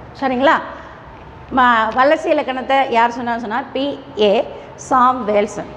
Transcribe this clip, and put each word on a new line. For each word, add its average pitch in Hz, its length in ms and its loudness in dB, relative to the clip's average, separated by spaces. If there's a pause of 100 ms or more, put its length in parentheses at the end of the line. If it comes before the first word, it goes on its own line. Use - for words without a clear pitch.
(200)
சரிங்களா? 269 320 2 (1040)
ம-, 233 380 4
வளர்ச்சி 302 340 4
இலக்கணத்தை 269 640 0
யார் 233 200 4
சொன்னான்னு 240 260 -4
சொன்னா, 233 260 -4 (100)
பி 269 260 -4 (200)
ஏ 208 280 4 (440)
சாம்வேல்சன். 220 760 2 (100)